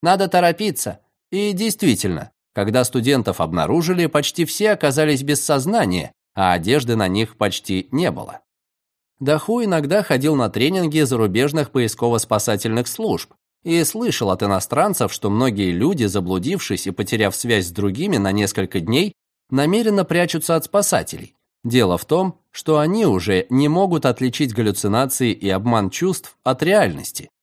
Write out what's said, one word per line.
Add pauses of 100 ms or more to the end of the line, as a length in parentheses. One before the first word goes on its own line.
Надо
торопиться. (320)
И
действительно, (200)
когда
студентов
обнаружили,
почти
все
оказались
без
сознания, (220)
а
одежды
на
них
почти
не
было. (760)
Даху
иногда
ходил
на
тренинги
зарубежных
поисково-спасательных
служб (300)
и
слышал
от
иностранцев,
что
многие
люди,
заблудившись
и
потеряв
связь
с
другими
на
несколько
дней, (380)
намеренно
прячутся
от
спасателей. (280)
Дело
в
том, (100)
что
они
уже
не
могут
отличить
галлюцинации
и
обман
чувств
от
реальности. (140)